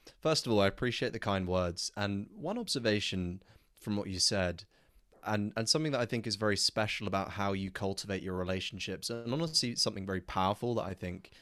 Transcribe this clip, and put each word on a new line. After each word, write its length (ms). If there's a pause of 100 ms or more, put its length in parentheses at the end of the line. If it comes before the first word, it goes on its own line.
(180)
first 280
of 60
all, 80
I 60
appreciate 460
the 60
kind 280
words. 500
And 380
one 240
observation 840 (360)
from 180
what 120
you 100
said, 460 (600)
and, 320
and 120
something 240
that 80
I 60
think 200
is 100
very 200
special 500
about 260
how 200
you 180
cultivate 520
your 120
relationships, 760
and 220
honestly 440
something 300
very 160
powerful 540
that 100
I 80
think 360 (120)